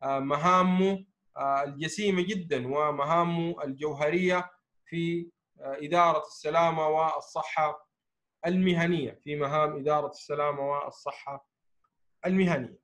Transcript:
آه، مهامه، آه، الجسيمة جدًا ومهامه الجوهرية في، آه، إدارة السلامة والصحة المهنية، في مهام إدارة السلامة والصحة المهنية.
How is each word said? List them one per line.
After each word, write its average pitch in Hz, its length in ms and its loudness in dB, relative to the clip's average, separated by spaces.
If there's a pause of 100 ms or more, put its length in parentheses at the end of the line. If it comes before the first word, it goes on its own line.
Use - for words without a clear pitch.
آه، 135 160 0
مهامه، 185 880 4 (320)
آه، 139 260 0
الجسيمة 165 580 -2
جدًا 165 460 -2
ومهامه 156 960 0
الجوهرية 151 880 0 (340)
في، 170 440 -4 (300)
آه، 135 220 -8
إدارة 165 460 4
السلامة 160 600 0
والصحة 156 1000 -2 (560)
المهنية، 170 760 0
في 147 120 -6
مهام 147 440 0
إدارة 147 300 0
السلامة 147 500 -4 (120)
والصحة 139 800 -10 (760)
المهنية. 175 580 0